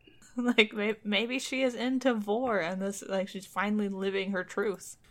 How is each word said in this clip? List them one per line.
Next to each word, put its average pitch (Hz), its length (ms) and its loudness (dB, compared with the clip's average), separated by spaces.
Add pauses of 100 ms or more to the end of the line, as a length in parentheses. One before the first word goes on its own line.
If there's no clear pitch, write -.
<laughs> - 40 -20 (360)
Like, 240 320 6
may-, 214 300 0
maybe 226 380 0
she 262 240 -2
is 247 100 2
into 254 400 2
vor, 214 460 0
and 185 200 -2
this, 196 220 -4
like, 190 240 -2
she's 190 180 -10
finally 208 440 0
living 190 420 -2
her 180 140 0
truth. 202 520 -4 (140)